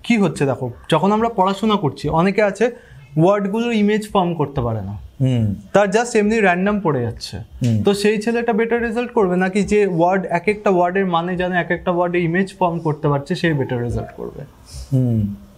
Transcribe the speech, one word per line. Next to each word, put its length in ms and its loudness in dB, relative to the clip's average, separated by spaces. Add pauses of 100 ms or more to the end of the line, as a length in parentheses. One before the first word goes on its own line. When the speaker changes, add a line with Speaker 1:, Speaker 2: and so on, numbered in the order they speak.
Speaker 1:
কি 140 2
হচ্ছে 280 2
দেখো, 260 -2 (180)
যখন 220 2
আমরা 180 0
পড়াশোনা 460 0
করছি, 340 -2
অনেকে 340 2
আছে 280 0 (460)
ওয়ার্ডগুলোর 560 2
image 380 2
form 220 2
করতে 280 -2
পারে 200 -2
না। 300 -12 (100)
Speaker 2:
হুম। 340 2 (180)
Speaker 1:
তার 160 4
just 280 0
এমনি 220 2
random 400 2
পড়ে 220 0
যাচ্ছে। 360 -8
Speaker 2:
হুম। 460 -2
Speaker 1:
তো 100 4
সেই 280 0
ছেলেটা 320 -2
better 280 0
result 300 -4
করবে 240 2
নাকি 280 0
যে 240 2
word, 420 2
এক 180 -2
একটা 220 0
ওয়ার্ডের 360 2
মানে 320 -2
জানে, 220 0
এক 120 -2
একটা 200 -2
ওয়ার্ডের 300 0
image 380 0
form 200 0
করতে 280 -2
পারছে, 280 -2
সেই 180 0
better 280 -2
result 360 -4
করবে। 240 -12 (520)
Speaker 2:
হুম। 420 0 (220)